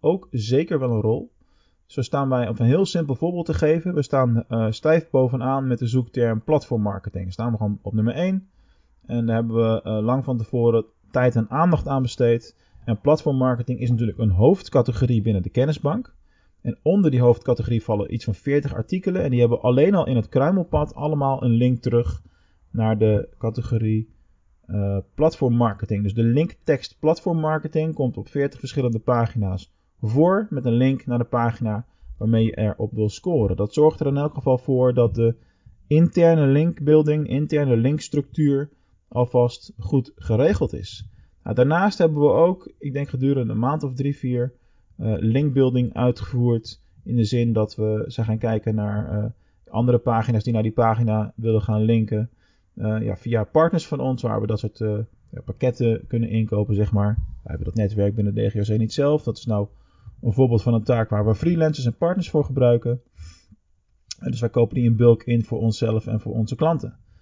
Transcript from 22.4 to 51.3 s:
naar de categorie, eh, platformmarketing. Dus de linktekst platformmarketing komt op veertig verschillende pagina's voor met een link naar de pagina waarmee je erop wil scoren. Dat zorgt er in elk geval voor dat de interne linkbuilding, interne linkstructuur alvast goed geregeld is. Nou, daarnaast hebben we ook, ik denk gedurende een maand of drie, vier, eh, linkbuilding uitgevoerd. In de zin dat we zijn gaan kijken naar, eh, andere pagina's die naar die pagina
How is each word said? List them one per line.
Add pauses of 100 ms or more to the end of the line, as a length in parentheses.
naar
de (100)
categorie, (580)
eh, (160)
platformmarketing.
Dus
de
linktekst
platformmarketing
komt
op
veertig
verschillende
pagina's (280)
voor
met
een
link
naar
de
pagina (300)
waarmee
je
erop
wil
scoren.
Dat
zorgt
er
in
elk
geval
voor
dat
de (520)
interne
linkbuilding,
interne
linkstructuur (400)
alvast
goed
geregeld
is. (340)
Nou,
daarnaast
hebben
we
ook,
ik
denk
gedurende
een
maand
of
drie,
vier, (440)
eh,
linkbuilding
uitgevoerd. (240)
In
de
zin
dat
we
zijn
gaan
kijken
naar,
eh, (480)
andere
pagina's
die
naar
die
pagina